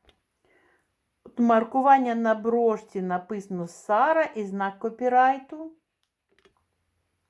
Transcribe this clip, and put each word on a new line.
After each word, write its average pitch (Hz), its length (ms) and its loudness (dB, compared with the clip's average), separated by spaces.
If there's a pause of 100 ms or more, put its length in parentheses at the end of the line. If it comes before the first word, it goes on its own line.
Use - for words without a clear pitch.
(1200)
От - 140 -12
маркування 240 760 2
на 226 200 0
брошці 220 680 -2
написано 185 640 -6
«Сара» 269 560 0
і 226 220 -6
знак 196 340 -6
копірайту. 262 920 0 (1600)